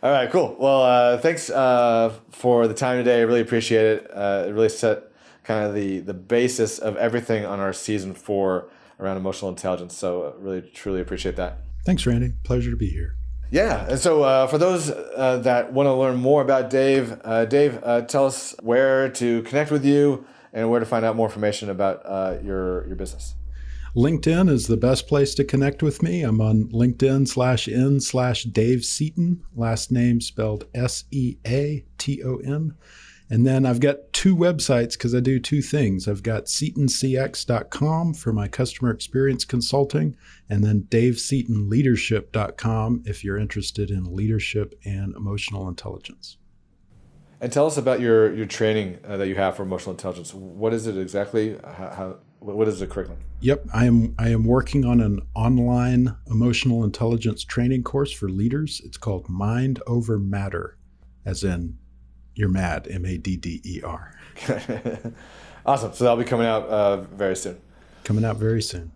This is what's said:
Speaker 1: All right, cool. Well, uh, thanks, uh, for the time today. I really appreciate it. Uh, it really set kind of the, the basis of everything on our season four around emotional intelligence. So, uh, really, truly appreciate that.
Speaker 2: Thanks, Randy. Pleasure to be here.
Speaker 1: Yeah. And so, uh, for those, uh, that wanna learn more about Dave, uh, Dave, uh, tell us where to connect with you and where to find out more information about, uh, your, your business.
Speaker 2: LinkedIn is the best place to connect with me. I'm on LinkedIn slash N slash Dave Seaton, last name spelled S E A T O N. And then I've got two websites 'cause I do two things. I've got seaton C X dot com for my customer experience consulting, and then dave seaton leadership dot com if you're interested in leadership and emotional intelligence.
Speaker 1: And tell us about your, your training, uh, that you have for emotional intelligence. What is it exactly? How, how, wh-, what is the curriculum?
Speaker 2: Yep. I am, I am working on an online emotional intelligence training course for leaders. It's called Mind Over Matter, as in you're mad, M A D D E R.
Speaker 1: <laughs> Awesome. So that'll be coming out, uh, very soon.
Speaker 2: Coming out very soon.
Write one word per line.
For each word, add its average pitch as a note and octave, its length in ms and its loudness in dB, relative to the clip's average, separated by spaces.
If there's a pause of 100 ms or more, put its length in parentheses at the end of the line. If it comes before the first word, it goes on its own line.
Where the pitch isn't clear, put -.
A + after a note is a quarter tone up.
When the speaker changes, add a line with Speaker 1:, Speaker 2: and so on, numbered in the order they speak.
Speaker 1:
All B2+ 80 4
right, B2+ 180 2
cool. D#3+ 300 2
Well, C3+ 240 6
uh, B2 360 6
thanks, D#3+ 300 0
uh, A#2+ 640 4 (180)
for A#2+ 360 4
the G#2+ 60 0
time B2+ 240 0
today. A#2+ 220 4
I A#2 40 6
really A#2 180 4
appreciate A2+ 440 2
it. A2 280 0
Uh, G2+ 340 -2
it G2+ 40 -6
really A2 180 2
set A2 340 0 (400)
kind G#2+ 220 -2
of G#2 80 -4
the, G2 260 -4
the F#2 140 -10
basis A#2 640 0
of G#2+ 200 -4
everything A2+ 480 0
on G2 140 -6
our G2 140 -2
season F#2+ 400 -6
four F#2+ 560 -2 (300)
around F#2+ 180 -4
emotional F#2+ 320 -6
intelligence. F2+ 460 -6
So, F2+ 280 -4
uh, C#2+ 160 -8
really, F#2+ 220 -8
truly F#2+ 400 -8
appreciate F2+ 360 -6
that. F2+ 240 -8 (240)
Speaker 2:
Thanks, F#3 200 0
Randy. B2 280 0 (100)
Pleasure B2 260 -2
to A#2 80 -4
be G#2+ 120 -2
here. F2 260 -6 (340)
Speaker 1:
Yeah. C3+ 400 0
And C3+ 80 0
so, D3+ 260 4
uh, C3 240 6
for D3 100 0
those, E3+ 340 2
uh, B2+ 520 0
that B2 300 2
wanna C3+ 240 4
learn C3 200 2
more C#3 240 4
about C3 280 2
Dave, C3+ 540 2
uh, A2+ 220 2
Dave, C3+ 360 4
uh, A#2+ 200 2
tell C3+ 240 2
us - 360 -4
where C3 480 4
to A#2 340 0
connect D3 280 -2
with C#3+ 140 2
you C#3+ 400 4 (280)
and A2+ 160 0
where A#2 100 4
to A2+ 60 0
find A2+ 200 0
out A2 100 2
more A2+ 120 2
information G#2 420 -2
about, G2 360 -2
uh, F#2+ 380 -4
your, F#2 440 -4
your F#2 80 -8
business. - 400 -10 (600)
Speaker 2:
LinkedIn D#3+ 540 4
is B2+ 180 2
the A2+ 100 2
best B2+ 300 2
place C#3 280 2
to C#3+ 80 2
connect C#3 380 0
with D3 220 0
me. E3+ 200 0
I'm A2 180 2
on A2 280 4
LinkedIn B2+ 580 2
slash B2+ 400 0
N C3 320 2
slash B2 440 -2
Dave A#2 400 2
Seaton, E3+ 580 -2 (140)
last A2+ 360 -2
name A#2+ 300 4
spelled G#2+ 540 -4
S B2 340 -4
E B2+ 280 -2 (100)
A C#3+ 380 -2 (120)
T - 260 -4
O B2+ 140 -4
N. D3+ 380 -4 (540)
And A2+ 160 4
then C3 200 4
I've B2 160 2
got C#3+ 320 0
two F#3+ 220 4
websites D3 600 2
'cause A#2+ 180 -2
I B2 40 4
do B2+ 200 2
two D3 220 0
things. G2+ 460 0
I've G2+ 160 -4
got A2+ 240 -4
seaton - 400 -2
C B2+ 300 0
X C3 260 -4
dot A2+ 280 -2
com D#3+ 420 0
for - 180 -4
my G#2 160 0
customer B2 440 -2
experience C3 540 0
consulting, C#3 680 0 (340)
and G#2 140 2
then G#2+ 260 2
dave A#2 280 4
seaton A2+ 520 -2
leadership A2+ 600 2
dot G#2+ 240 -2
com A2+ 500 -2
if G2+ 180 -8
you're G2 140 -2
interested G#2 520 -4
in F2+ 260 -4
leadership G#2 600 -2 (100)
and G2 300 -6
emotional G2+ 520 -6
intelligence. - 720 -14 (1040)
Speaker 1:
And A#2+ 100 -6
tell C#3+ 140 4
us D3+ 120 0
about B2+ 220 0
your, A2+ 340 6
your G#2+ 120 -4
training, G#2+ 600 -2
uh, G2+ 120 -8
that G2 100 -2
you F#2+ 80 -2
have F#2+ 200 0
for G2+ 80 -8
emotional F#2 280 -6
intelligence. F2 420 -10
What F#2+ 400 -4
is A2+ 140 -4
it G2+ 100 -4
exactly? G2+ 680 -4
How, F#2 260 -14
how, F#2+ 260 -10 (240)
wh-, G2+ 160 -10
what A2 120 2
is G2 120 -4
the F#2+ 80 -6
curriculum? - 320 -10 (220)
Speaker 2:
Yep. C3 300 0
I A#2 140 2
am, A#2 320 4
I A#2 120 0
am A2+ 160 2
working B2+ 400 2
on A#2+ 160 4
an G2+ 180 0 (160)
online B2 800 2 (160)
emotional A#2 520 2
intelligence A2+ 600 -2
training B2 400 0
course C#3 280 -2
for - 180 -6
leaders. A#2+ 540 -2
It's - 140 -18
called F#2+ 320 -6
Mind A2+ 560 -2
Over A#2 320 0
Matter, G2 600 -4 (460)
as F#2+ 200 -6
in F2 340 -4 (560)
you're G#2 160 0
mad, F2 400 -2
M F#2 160 -6
A F#2 120 -4
D F#2 180 -4
D E2+ 280 -10
E E2+ 200 -10
R. E2 320 -12 (320)
Speaker 1:
<laughs> A2 640 -6 (520)
Awesome. A#2+ 280 0
So - 120 -2
that'll A#2+ 120 6
be A#2 60 0
coming A#2 240 0
out, A2 220 0
uh, G2+ 280 4
very F#2+ 380 -2
soon. F2+ 240 -10 (440)
Speaker 2:
Coming G#2+ 200 0
out A2 140 -2
very A2 240 0
soon. E2+ 340 -8